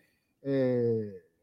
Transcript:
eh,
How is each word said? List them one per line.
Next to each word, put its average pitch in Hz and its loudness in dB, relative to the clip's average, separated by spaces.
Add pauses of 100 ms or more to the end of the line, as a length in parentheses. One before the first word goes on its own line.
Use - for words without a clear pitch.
(420)
eh, 120 0 (220)